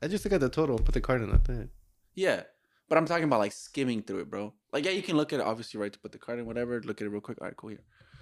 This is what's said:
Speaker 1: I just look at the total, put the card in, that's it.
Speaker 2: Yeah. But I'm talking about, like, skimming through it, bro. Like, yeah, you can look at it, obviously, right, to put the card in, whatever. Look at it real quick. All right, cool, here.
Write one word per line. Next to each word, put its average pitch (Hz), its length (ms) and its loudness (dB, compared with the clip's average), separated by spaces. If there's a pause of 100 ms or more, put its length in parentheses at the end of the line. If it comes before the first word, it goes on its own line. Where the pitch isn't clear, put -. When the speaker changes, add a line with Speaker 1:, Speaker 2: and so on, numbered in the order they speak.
Speaker 1:
I 151 60 -2
just 196 160 -2
look 196 100 2
at 165 60 4
the 127 100 4
total, 143 280 2
put - 160 6
the 127 60 2
card 123 220 2
in, 98 80 -4
that's - 180 8
it. 123 220 -4 (440)
Speaker 2:
Yeah. 165 280 2 (460)
But 156 100 6
I'm 160 80 2
talking 165 180 2
about, 135 140 4
like, 104 140 2
skimming 123 500 -4
through 95 160 -6
it, 90 120 -8
bro. 104 220 -6 (200)
Like, 143 120 0
yeah, 190 60 0
you 185 120 0
can 170 140 0
look 151 160 2
at 143 80 0
it, - 60 0
obviously, 110 340 -4
right, 104 120 -4
to - 60 -18
put 113 140 -14
the - 60 -16
card 120 220 -8
in, 117 40 -6
whatever. 120 380 -4
Look 107 180 -6
at 107 60 -4
it 101 40 -4
real 104 120 -6
quick. - 180 -12
All - 60 -8
right, - 100 -12
cool, 110 140 -14
here. - 140 -16 (380)